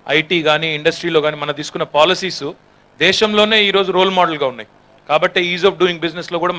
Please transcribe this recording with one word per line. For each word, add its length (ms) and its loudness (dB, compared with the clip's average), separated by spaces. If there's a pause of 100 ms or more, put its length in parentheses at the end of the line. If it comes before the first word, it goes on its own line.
(180)
ఐటీ 200 0 (100)
కానీ 300 0
ఇండస్ట్రీలో 480 0
కానీ 180 -2
మనం 160 -4
తీసుకున్న 260 -6 (120)
పాలసీస్ 480 0 (580)
దేశంలోనే 540 2 (100)
ఈరోజు 300 2
రోల్ 200 4
మోడల్గా 340 0
ఉన్నాయి. 180 -16 (400)
కాబట్టి 300 0 (120)
ease 180 -2
of 120 0
doing 220 0
business-లో 400 -6
కూడా 160 0